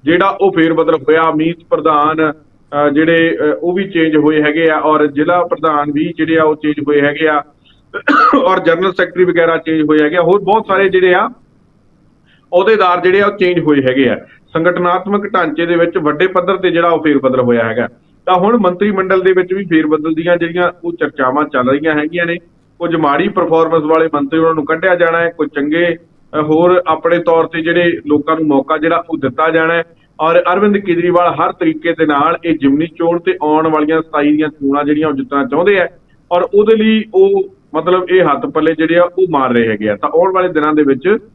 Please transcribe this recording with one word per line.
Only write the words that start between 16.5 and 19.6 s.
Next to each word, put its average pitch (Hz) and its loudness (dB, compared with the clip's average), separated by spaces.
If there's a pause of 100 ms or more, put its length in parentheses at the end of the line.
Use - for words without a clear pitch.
ਤੇ 180 -2
ਜਿਹੜਾ 165 0
ਉਹ 156 0
ਫੇਰ 147 2
ਬਦਲ 127 0
ਹੋਇਆ 120 0
ਹੈਗਾ। 113 -4 (380)
ਤਾਂ 185 2
ਹੁਣ 208 2
ਮੰਤਰੀ 190 0
ਮੰਡਲ 185 0
ਦੇ 185 2
ਵਿੱਚ 185 0
ਵੀ 196 -4